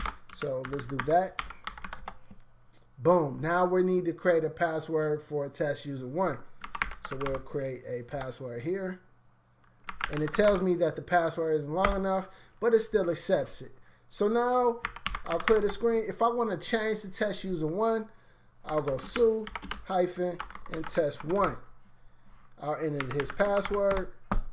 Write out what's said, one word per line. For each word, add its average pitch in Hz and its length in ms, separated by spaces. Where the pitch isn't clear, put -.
So 131 380
let's 135 160
do 135 100
that. 175 360
Boom. 139 440
Now 170 240
we 180 180
need 185 220
to 165 80
create 165 320
a 151 60
password 156 720
for 143 260
test 143 360
user 139 220
one. 147 320
So - 100
we'll 131 240
create 135 480
a 123 140
password 127 600
here. 185 380
And 151 100
it 147 100
tells 202 300
me 185 120
that 160 220
the 147 60
password 160 540
isn't 147 160
long 196 240
enough, 190 320
but 226 140
it 220 60
still 196 300
accepts 156 520
it. 127 100
So 208 180
now 240 540
I'll 170 140
clear 220 200
the 196 100
screen. 226 360
If 190 160
I 233 60
wanna 233 300
change 214 440
the 190 80
test 196 320
user 175 240
one, 220 400
I'll 156 180
go 135 160
su 220 480
hyphen 180 500
and 160 140
test - 380
one. 165 320
I'll 147 140
enter 143 420
his 135 140
password. 202 800